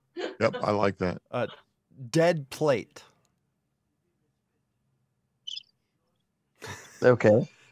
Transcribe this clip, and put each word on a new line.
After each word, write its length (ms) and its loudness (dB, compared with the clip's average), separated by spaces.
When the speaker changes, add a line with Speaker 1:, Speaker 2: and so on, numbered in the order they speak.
Speaker 1:
Yep, 220 0
I 100 -2
like 260 0
that. 240 -4
Speaker 2:
Uh, 160 -4
dead 400 0
plate. 540 -2
Speaker 3:
Okay. 460 6